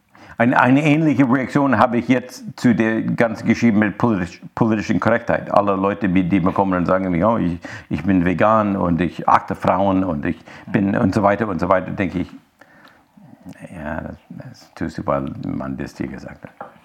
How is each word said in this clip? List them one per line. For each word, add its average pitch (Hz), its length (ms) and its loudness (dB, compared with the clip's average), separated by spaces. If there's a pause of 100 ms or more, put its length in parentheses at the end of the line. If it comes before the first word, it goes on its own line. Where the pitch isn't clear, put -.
(380)
Eine, 120 240 2
eine 131 240 4
ähnliche 143 440 4
Reaktion 131 480 0
habe 120 200 2
ich 117 100 -2
jetzt - 380 -2 (100)
zu 123 180 4
der 110 280 0
ganzen 110 440 -2
Geschichte 110 320 2
mit 107 200 0
politisch-, 101 440 -2 (140)
politischen 110 460 0
Korrektheit. 110 500 0
Alle 101 240 4
Leute, 98 320 -2
die, 92 160 2
die 90 160 2
mir 85 140 0
kommen 95 220 0
und 87 100 0
sagen, 92 280 0
"Ja, 104 240 2
ich, 87 200 -2 (320)
ich - 160 -6
bin 92 180 4
vegan 104 540 2
und 87 240 0
ich - 260 -4
achte - 260 2
Frauen 95 520 0
und 76 200 -4
ich 87 120 -4 (280)
bin" 101 300 0
und 104 180 2
so 107 100 0
weiter 101 260 2
und 85 100 -4
so 90 80 -2
weiter, 92 240 2
denke 90 280 -4
ich, 85 100 -6 (1400)
ja, 80 280 -8
das, 80 160 -12 (120)
das - 460 -18
tust 78 220 -6
du, - 80 -6
weil 71 160 0 (240)
man 65 320 -6
das 67 160 -10
dir - 140 -8
gesagt 65 360 -16
hat. - 80 -18 (340)